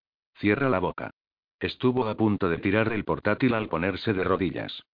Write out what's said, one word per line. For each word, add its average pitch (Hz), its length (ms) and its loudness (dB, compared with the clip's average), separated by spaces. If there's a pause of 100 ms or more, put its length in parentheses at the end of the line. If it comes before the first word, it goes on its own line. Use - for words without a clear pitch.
(380)
Cierra 110 300 2
la 95 100 2
boca". - 320 -4 (480)
Estuvo 123 500 0
a 104 80 -4
punto 101 340 2
de 80 80 0
tirar 107 340 2
el 104 120 -4
portátil 107 500 0
al 107 140 -4
ponerse 92 440 -2
de 92 120 0
rodillas. 87 580 -2 (120)